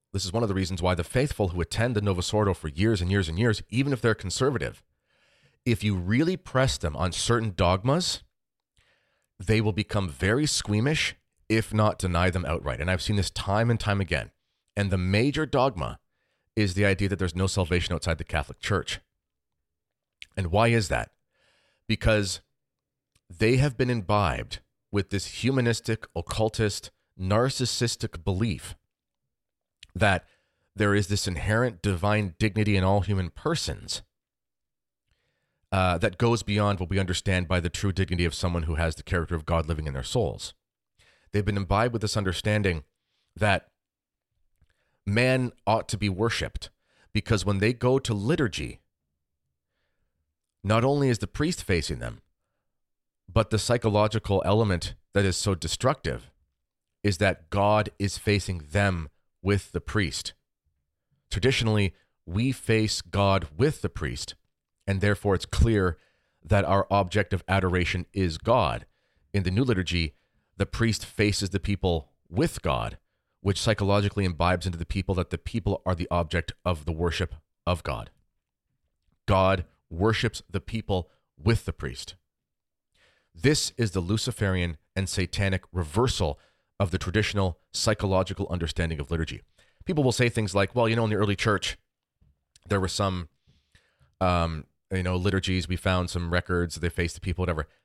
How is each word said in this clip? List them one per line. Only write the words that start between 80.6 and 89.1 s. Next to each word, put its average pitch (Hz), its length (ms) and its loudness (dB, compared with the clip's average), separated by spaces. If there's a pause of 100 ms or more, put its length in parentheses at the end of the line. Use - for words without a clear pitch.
people 104 500 -4 (260)
with 110 280 2
the - 80 -4
priest. - 420 -12 (1200)
This 131 420 2
is 110 140 0
the 95 80 -2
Luciferian 92 800 -2 (180)
and 95 120 -2
satanic 95 540 -2 (100)
reversal 87 680 0 (400)
of 95 120 -2
the 92 60 0
traditional 95 640 -2 (120)
psychological 95 800 0
understanding 82 500 -2
of 71 120 -8